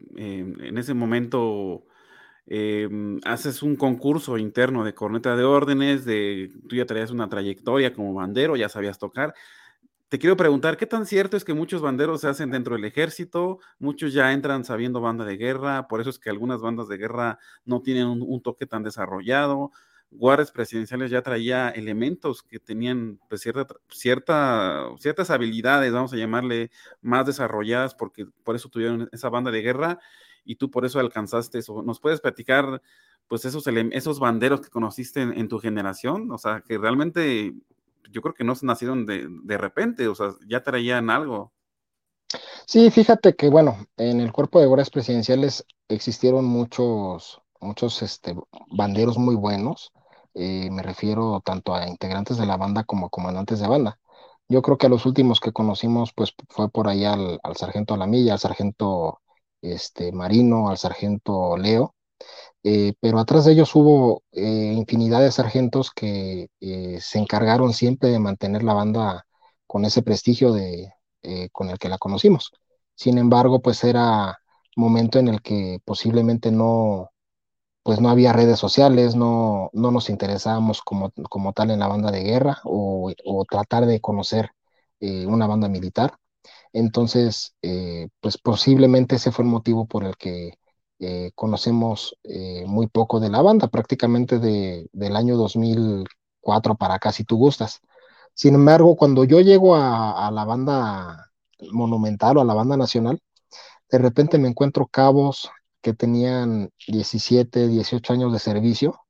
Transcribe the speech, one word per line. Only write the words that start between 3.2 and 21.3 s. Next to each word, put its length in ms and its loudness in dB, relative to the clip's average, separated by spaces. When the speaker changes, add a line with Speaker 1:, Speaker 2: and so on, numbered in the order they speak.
Speaker 1:
haces 380 -6
un 120 -2
concurso 640 -2
interno 460 -2
de 100 -6
corneta 420 -4
de 80 0
órdenes, 640 2
de, 460 -4
tú 60 -8
ya 100 -2
traías 260 -6
una 160 -6
trayectoria 640 -2
como 200 -6
bandero, 420 -2
ya 140 -4
sabías 300 -10
tocar. 340 -8
Te 80 -4
quiero 200 2
preguntar, 400 2
¿qué 100 -6
tan 180 -4
cierto 320 -2
es 80 -6
que 80 -6
muchos 300 -6
banderos 380 -2
se 60 -4
hacen 220 -6
dentro 260 -6
del 100 -6
ejército? 760 -6
Muchos 340 -6
ya 220 2
entran 320 -4
sabiendo 360 -6
banda 220 -4
de 140 -8
guerra, 500 -6
por 140 -6
eso 80 -8
es 80 -12
que 140 -10
algunas 300 -8
bandas 260 -8
de 100 -10
guerra 400 -6
no 180 -6
tienen 260 -2
un, 160 -6
un 180 -8
toque 240 -10
tan 160 -10
desarrollado. 880 -4
Guardias 400 0
presidenciales 600 -8
ya 100 -2
traía 480 -4